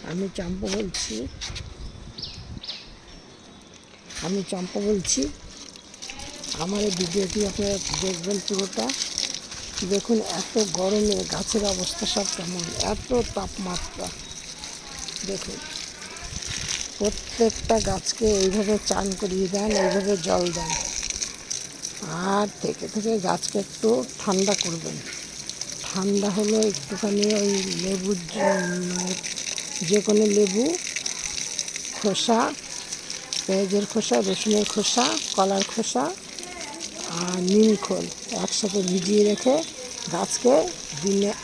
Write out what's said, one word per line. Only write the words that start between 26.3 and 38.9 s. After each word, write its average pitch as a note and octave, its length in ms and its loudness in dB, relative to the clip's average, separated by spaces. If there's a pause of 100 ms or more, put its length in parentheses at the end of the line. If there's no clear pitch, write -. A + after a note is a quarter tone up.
হলো G#3+ 200 4 (140)
একটুখানি G3+ 520 0 (180)
ওই G3+ 100 4 (320)
লেবুর F#3+ 340 0 (160)
জ-, A3 40 -4 (520)
মানে F3+ 240 -2 (760)
যে G#3 180 6
কোনো G#3+ 160 6 (120)
লেবু G#3 280 4 (1300)
খোসা, A3 420 2 (1080)
পেঁয়াজের G3 460 2
খোসা, A3+ 240 2 (140)
রসুনের G#3 440 4
খোসা, A3+ 320 4 (300)
কলার G3 360 4
খোসা B3 340 0 (1120)
আর F3+ 200 0 (120)
নিম G#3+ 200 10 (140)
খোল F3 200 0 (380)
একসাথে G3 360 0 (100)
ভিজিয়ে G3 400 6